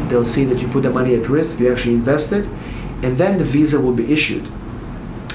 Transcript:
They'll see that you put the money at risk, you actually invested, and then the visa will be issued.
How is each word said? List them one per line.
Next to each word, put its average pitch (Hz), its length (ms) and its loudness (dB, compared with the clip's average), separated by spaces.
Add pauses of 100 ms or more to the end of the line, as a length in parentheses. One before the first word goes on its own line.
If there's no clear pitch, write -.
They'll 120 160 4
see 135 220 0
that 123 140 2
you 123 100 -4
put 135 140 0
the 131 60 2
money 127 260 2
at 110 120 0
risk, 151 320 0
you 120 100 4
actually 120 260 2
invested, 147 520 0 (560)
and 127 140 0
then 190 200 2
the 160 60 2
visa 143 340 2
will 127 160 2
be 117 200 0
issued. 156 340 -2 (880)